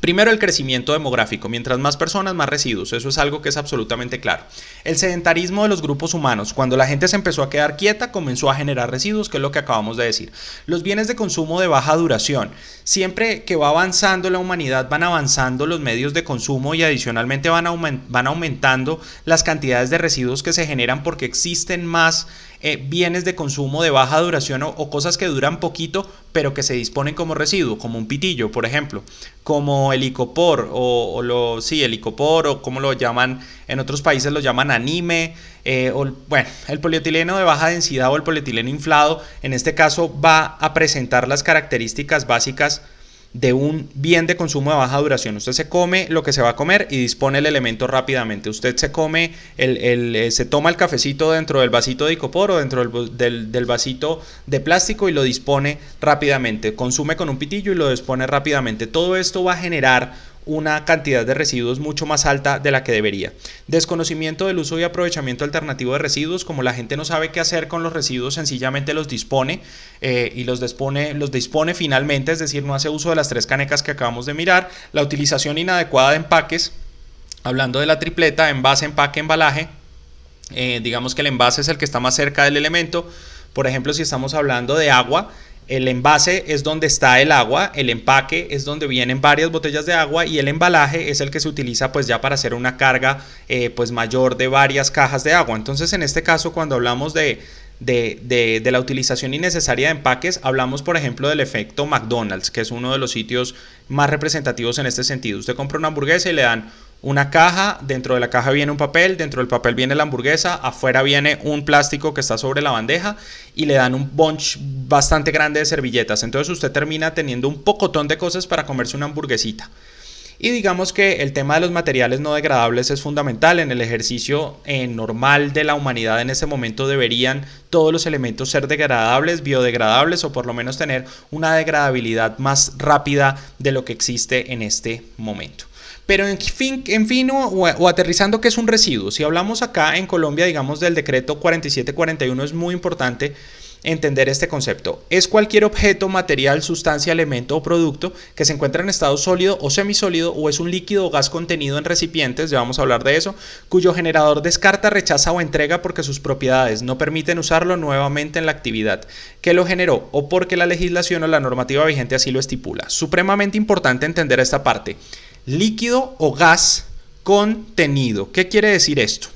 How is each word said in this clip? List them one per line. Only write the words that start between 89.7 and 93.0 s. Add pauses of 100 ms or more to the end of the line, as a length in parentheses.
de
agua
y
el
embalaje
es
el
que
se
utiliza,
pues,
ya
para
hacer
una
carga, (240)